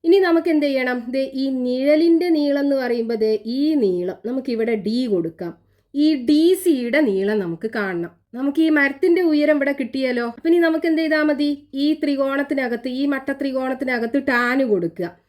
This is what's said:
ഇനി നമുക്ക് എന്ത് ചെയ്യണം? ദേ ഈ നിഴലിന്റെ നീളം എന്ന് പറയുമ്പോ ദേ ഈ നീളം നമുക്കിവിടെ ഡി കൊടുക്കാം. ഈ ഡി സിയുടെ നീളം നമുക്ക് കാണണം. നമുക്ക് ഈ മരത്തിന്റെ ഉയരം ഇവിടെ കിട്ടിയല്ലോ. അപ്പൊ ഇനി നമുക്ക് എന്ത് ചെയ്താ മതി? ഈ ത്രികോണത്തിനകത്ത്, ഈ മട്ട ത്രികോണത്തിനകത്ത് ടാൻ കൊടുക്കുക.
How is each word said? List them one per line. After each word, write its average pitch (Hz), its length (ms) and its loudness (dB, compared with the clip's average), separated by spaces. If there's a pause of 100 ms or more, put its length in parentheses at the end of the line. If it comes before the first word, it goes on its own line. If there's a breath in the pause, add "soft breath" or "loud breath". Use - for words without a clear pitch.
ഇനി 392 180 6
നമുക്ക് 330 280 2
എന്ത് 294 140 2
ചെയ്യണം? 254 320 -2 (160)
ദേ 269 80 0 (180)
ഈ 269 40 -2 (180)
നിഴലിന്റെ 311 720 2
നീളം 285 300 2
എന്ന് 277 160 0
പറയുമ്പോ 233 420 -2
ദേ 220 80 2 (260)
ഈ 285 40 0 (220)
നീളം 180 440 -2
നമുക്കിവിടെ 233 480 -2 (100)
ഡി 226 120 -2 (160)
കൊടുക്കാം. 170 400 -4 (500)
ഈ - 20 4 (220)
ഡി 302 140 4 (200)
സിയുടെ 262 380 2 (100)
നീളം 196 340 0
നമുക്ക് 170 240 -6 (120)
കാണണം. 175 340 -4 (240)
നമുക്ക് 277 280 -2
ഈ 320 120 2
മരത്തിന്റെ 339 500 2
ഉയരം 302 300 4
ഇവിടെ 277 180 0
കിട്ടിയല്ലോ. 254 480 -4 (140)
അപ്പൊ 330 120 -4
ഇനി 349 140 4
നമുക്ക് 320 260 0
എന്ത് 320 120 0
ചെയ്താ 311 260 0
മതി? 294 220 0 (340)
ഈ - 20 2 (140)
ത്രികോണത്തിനകത്ത്, 269 880 -2 (120)
ഈ 285 120 0
മട്ട 269 160 -4 (120)
ത്രികോണത്തിനകത്ത് 262 800 -2 (120)
ടാൻ 240 280 2 (140)
കൊടുക്കുക. 170 360 -2 (200)